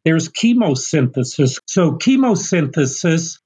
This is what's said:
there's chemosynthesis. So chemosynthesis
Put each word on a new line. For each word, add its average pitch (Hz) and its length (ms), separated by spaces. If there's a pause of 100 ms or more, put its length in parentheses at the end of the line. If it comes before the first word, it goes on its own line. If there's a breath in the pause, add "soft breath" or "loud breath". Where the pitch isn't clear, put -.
there's 160 240
chemosynthesis. 135 1400
So 175 260
chemosynthesis 165 1500